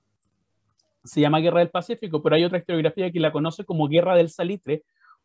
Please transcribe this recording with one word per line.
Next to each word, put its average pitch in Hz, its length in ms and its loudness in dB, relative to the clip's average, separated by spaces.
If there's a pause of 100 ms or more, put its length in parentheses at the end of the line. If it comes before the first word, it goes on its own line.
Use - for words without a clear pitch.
(1040)
se - 180 -2
llama 151 180 4
Guerra 170 200 2
del 170 100 2
Pacífico, 175 540 -6
pero 156 120 2
hay 165 80 4
otra 180 140 -2
historiografía 170 540 -2
que 175 80 -4
la 156 120 0
conoce 156 320 -4
como 156 240 -2
Guerra 175 280 2
del 170 140 4
Salitre, 175 540 -6 (420)